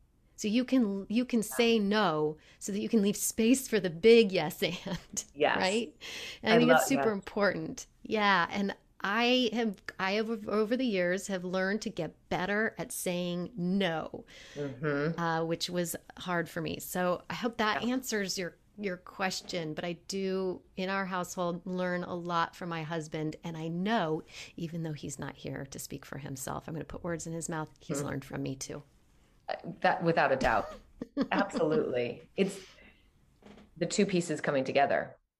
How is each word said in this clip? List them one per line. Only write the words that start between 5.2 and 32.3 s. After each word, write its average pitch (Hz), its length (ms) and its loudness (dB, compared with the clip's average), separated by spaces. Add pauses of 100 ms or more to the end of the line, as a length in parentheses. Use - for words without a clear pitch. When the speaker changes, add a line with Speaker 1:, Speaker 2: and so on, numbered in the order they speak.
Speaker 1:
<laughs> - 40 -20
Speaker 2:
Yes. 143 240 4
Speaker 1:
right? 208 380 0 (480)
And 220 100 2
I - 20 10
Speaker 2:
I 233 40 8
Speaker 1:
think 240 120 8
it's 247 100 8
Speaker 2:
love, - 60 2
Speaker 1:
super 277 180 2
Speaker 2:
yes. 220 80 4
Speaker 1:
important. 185 720 -2 (160)
Yeah. 202 480 4
And 202 240 -2 (260)
I 240 520 2
have, 220 220 0 (240)
I 190 140 0
have 220 160 0 (200)
over 214 260 2
the 262 100 0
years 190 420 0
have 185 180 -4
learned 190 380 0
to 214 60 -8
get 156 240 -6 (160)
better 202 480 -2
at - 140 -8
saying 175 640 -4
no, 180 680 -2 (320)
Speaker 2:
Mm-hmm. 147 640 -2
Speaker 1:
uh, 165 260 0
which 165 240 -4
was 175 260 -2 (220)
hard 170 320 -2
for 175 100 -8
me. 160 200 -4
So 180 500 -2
I - 60 -8
hope 233 220 -4
that 214 260 2
Speaker 2:
Yeah. 240 100 0
Speaker 1:
answers 208 440 -4
your, 170 200 -8 (200)
your 190 200 -4
question, 180 760 -6
but 165 120 -6
I 175 80 -4 (160)
do 190 500 -2 (160)
in 185 140 -2
our 196 160 0
household 180 600 -2
learn 180 380 -2
a 185 120 -6
lot 170 420 -2
from 185 100 -8
my 165 160 -4
husband. 156 600 -4
And 165 100 -8
I 160 140 -6
know, 175 540 0 (340)
even 165 260 -6
though 160 100 -4
he's 151 240 -8
not 143 200 -10
here 143 340 -8
to - 80 -12
speak - 260 -12
for - 120 -10
himself, 139 500 -8
I'm 165 60 -8
gonna 160 100 -6
put - 220 -12
words 165 200 -6
in 165 60 -8
his 165 160 -6
mouth, 160 220 -6 (100)
he's 143 200 -6
Speaker 2:
Mm-hmm. 143 80 -4
Speaker 1:
learned 139 180 -6
from 139 180 -8
me 135 120 -4
too. 143 280 -10 (640)
Speaker 2:
Uh, - 60 -4 (280)
that 175 220 2
without 165 280 4
a 131 40 4
doubt. 120 380 2 (300)
Speaker 1:
<laughs> - 280 -4
Speaker 2:
Absolutely. 151 1040 0